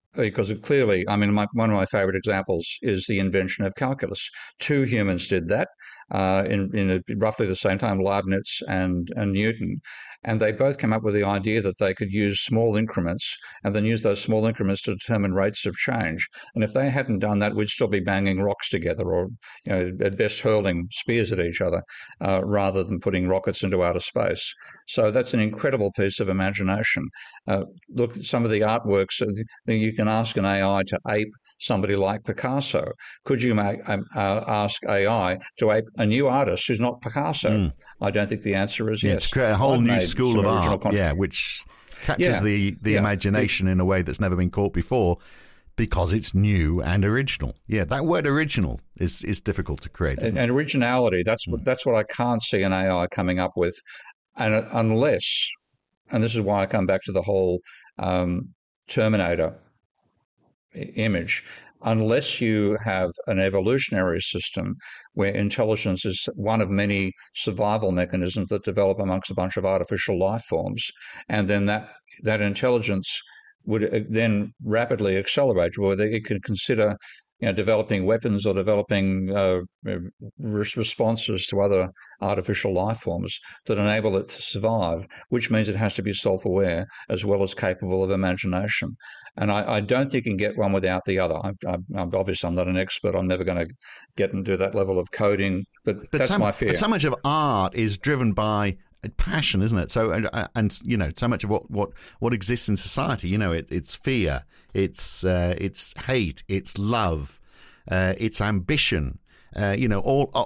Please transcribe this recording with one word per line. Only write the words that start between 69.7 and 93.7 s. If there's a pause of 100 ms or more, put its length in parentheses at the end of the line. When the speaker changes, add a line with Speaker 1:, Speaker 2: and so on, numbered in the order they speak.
Speaker 1:
life
forms, (440)
and
then
that, (340)
that
intelligence (420)
would,
uh, (100)
then (120)
rapidly
accelerate,
where
they,
it
could
consider, (420)
you
know,
developing
weapons
or
developing,
uh, (760)
res-,
responses
to
other (320)
artificial
life
forms (260)
that
enable
it
to
survive, (220)
which
means
it
has
to
be
self-aware (240)
as
well
as
capable
of
imagination. (420)
And
I,
I
don't
think
you
can
get
one
without
the
other.
I, (160)
I, (180)
I'm,
obviously,
I'm
not
an
expert.
I'm
never
gonna (520)